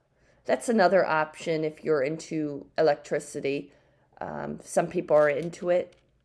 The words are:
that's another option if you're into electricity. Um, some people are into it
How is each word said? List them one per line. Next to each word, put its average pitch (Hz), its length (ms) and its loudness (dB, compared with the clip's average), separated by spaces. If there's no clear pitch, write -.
that's - 240 0
another 190 360 6
option 156 580 -2
if 156 200 -6
you're 151 200 2
into 151 640 -6
electricity. 147 920 -2
Um, 147 420 -8
some 170 240 0
people 170 280 0
are 151 140 6
into 170 400 -4
it 175 260 0